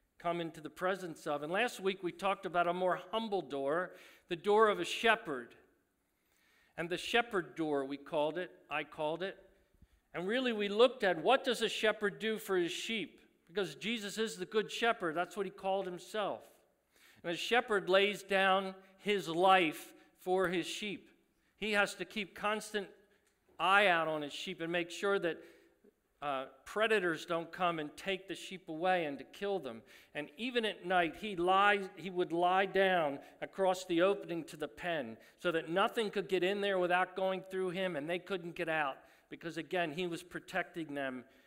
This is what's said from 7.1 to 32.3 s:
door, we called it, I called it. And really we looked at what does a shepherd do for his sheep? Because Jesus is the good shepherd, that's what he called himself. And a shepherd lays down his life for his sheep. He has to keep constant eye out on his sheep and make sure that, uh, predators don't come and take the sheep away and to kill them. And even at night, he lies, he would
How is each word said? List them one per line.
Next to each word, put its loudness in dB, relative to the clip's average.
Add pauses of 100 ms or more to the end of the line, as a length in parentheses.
door, 0
we -6
called -2
it, -6 (200)
I -4
called -4
it. -8 (760)
And -4
really 0
we 0
looked 6
at 2
what 6
does 0
a 2
shepherd 0
do -2
for -2
his 2
sheep? -6 (280)
Because -4
Jesus -6
is -2
the -8
good 0
shepherd, 0
that's -4
what -2
he -6
called -2
himself. -4 (840)
And -4
a -4
shepherd 0
lays 4
down 2 (240)
his -2
life 4 (280)
for 2
his -2
sheep. -8 (480)
He -2
has 2
to -6
keep -8
constant -4 (720)
eye 6
out 4
on 0
his -6
sheep -8
and -4
make 0
sure 0
that, -2 (840)
uh, -4 (180)
predators 2
don't -2
come 0
and -6
take -4
the -8
sheep -12
away 2
and -4
to -14
kill -4
them. -10 (320)
And -6
even -2
at -4
night, 2
he -6
lies, 4
he -10
would -2